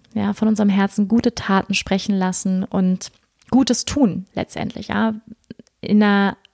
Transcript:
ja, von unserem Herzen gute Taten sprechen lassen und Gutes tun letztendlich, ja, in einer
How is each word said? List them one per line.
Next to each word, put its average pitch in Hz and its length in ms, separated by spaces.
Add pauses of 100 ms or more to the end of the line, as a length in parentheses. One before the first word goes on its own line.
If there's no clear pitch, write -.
(140)
ja, 208 180
von 214 140
unserem 214 220
Herzen 196 400
gute 233 260
Taten 190 400
sprechen 196 420
lassen 185 460
und 185 480 (400)
Gutes 247 340
tun 190 500
letztendlich, - 540
ja, 220 260 (640)
in 208 220
einer 202 340 (180)